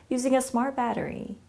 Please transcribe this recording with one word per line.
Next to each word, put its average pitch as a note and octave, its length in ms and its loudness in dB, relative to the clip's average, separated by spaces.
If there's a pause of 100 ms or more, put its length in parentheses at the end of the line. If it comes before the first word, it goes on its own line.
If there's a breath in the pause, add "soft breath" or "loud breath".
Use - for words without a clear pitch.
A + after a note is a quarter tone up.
using C4 260 2
a C4 60 6
smart C4 340 0
battery. - 640 -4 (120)